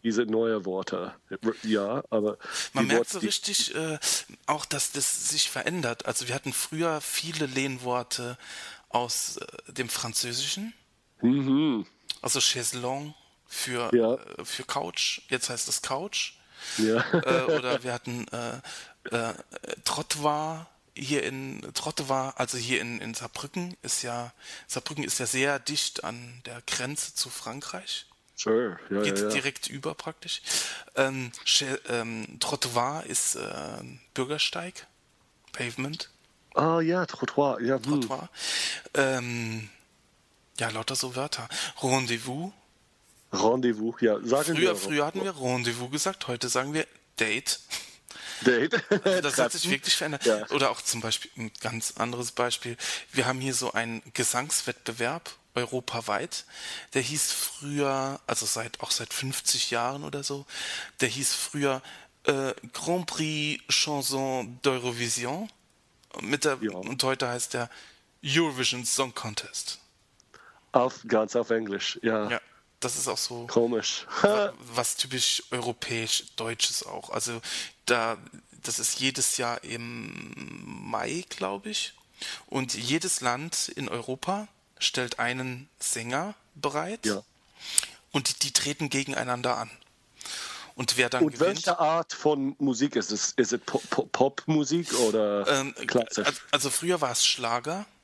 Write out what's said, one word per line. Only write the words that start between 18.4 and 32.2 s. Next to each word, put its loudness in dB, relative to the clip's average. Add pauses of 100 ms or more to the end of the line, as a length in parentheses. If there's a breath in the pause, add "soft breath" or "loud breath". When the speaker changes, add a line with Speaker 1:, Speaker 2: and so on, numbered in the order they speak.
Speaker 2:
äh, -2 (500)
Trottoir -2 (260)
hier 0
in, -4 (140)
Trottoir, -2
also 0
hier 2
in, -4
in -6
Saarbrücken -8
ist -2
ja, -6 (360 loud breath)
Saarbrücken -4
ist 0
ja 0
sehr 2
dicht -2
an -8
der -12
Grenze -4
zu -2
Frankreich. -8 (360)
Speaker 1:
Sure. 2 (120)
Ja, 2
Speaker 2:
Geht 2
Speaker 1:
ja, 2
ja. 0
Speaker 2:
direkt -2
über -6
praktisch. -8 (520 loud breath)
Ähm, 0 (120)
Che-, 4
ähm, -2